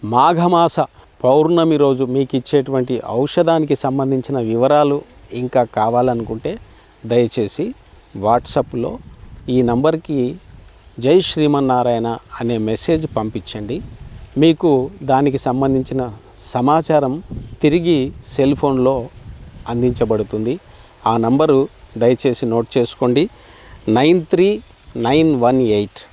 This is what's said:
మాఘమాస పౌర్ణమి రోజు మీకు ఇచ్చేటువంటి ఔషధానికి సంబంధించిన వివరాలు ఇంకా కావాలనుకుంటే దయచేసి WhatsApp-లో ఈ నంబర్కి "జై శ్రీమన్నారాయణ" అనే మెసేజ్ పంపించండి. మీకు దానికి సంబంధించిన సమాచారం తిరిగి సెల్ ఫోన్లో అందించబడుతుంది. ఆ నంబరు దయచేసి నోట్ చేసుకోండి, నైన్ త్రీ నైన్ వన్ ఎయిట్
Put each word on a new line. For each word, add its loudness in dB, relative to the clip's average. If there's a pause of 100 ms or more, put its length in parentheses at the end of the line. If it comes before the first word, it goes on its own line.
మాఘమాస 2 (440)
పౌర్ణమి 4
రోజు 2
మీకు -2
ఇచ్చేటువంటి -2
ఔషధానికి 0
సంబంధించిన -2
వివరాలు 2 (300)
ఇంకా 0
కావాలనుకుంటే -2 (480)
దయచేసి 0 (440)
WhatsApp-లో -2 (500)
ఈ 2
నంబర్కి 0 (600)
"జై 4
శ్రీమన్నారాయణ" 0 (240)
అనే -2
మెసేజ్ -2 (100)
పంపించండి. -8 (560)
మీకు 2 (120)
దానికి 2
సంబంధించిన -2 (260)
సమాచారం 0 (400)
తిరిగి 2 (140)
సెల్ 0
ఫోన్లో 0 (640)
అందించబడుతుంది. -2 (460)
ఆ 2
నంబరు 2 (300)
దయచేసి 0
నోట్ -2
చేసుకోండి, 0 (600)
నైన్ 2
త్రీ 0 (360)
నైన్ 2
వన్ 4
ఎయిట్ -2